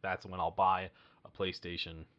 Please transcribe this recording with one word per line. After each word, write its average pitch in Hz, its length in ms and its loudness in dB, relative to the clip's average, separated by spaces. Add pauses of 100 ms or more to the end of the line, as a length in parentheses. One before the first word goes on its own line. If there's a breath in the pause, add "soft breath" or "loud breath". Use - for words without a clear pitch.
that's 92 240 -2
when 92 140 -6
I'll 85 120 2
buy 92 380 4 (360 soft breath)
a - 40 -20
PlayStation 87 760 -6 (140)